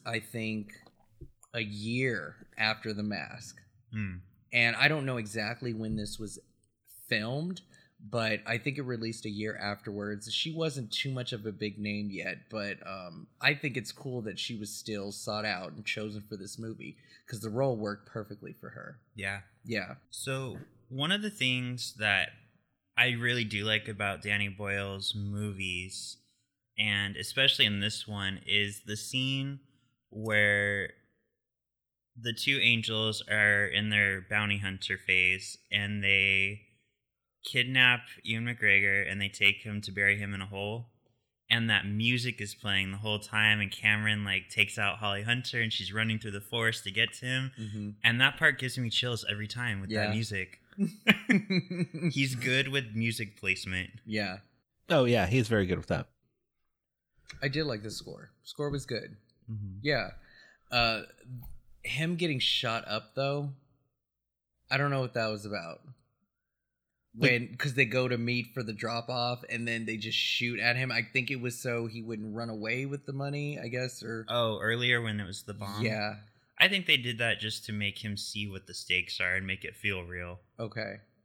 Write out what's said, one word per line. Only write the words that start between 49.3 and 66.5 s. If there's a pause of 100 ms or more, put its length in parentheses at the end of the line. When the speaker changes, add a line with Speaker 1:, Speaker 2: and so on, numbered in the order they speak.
Speaker 2:
time
with
that
Speaker 1:
Yeah.
Speaker 2:
music. (180)
Speaker 1:
<laughs>
Speaker 2:
He's
good
with
music
placement. (160)
Speaker 1:
Yeah. (520)
Speaker 3:
Oh,
yeah,
he's
very
good
with
that. (1300)
Speaker 1:
I
did
like
the
score. (140)
Score
was
good. (360)
Speaker 2:
Mm-hmm.
Speaker 1:
Yeah. (600)
Uh, (840)
him
getting
shot
up,
though, (1160)
I
don't
know
what
that
was
about. (1400)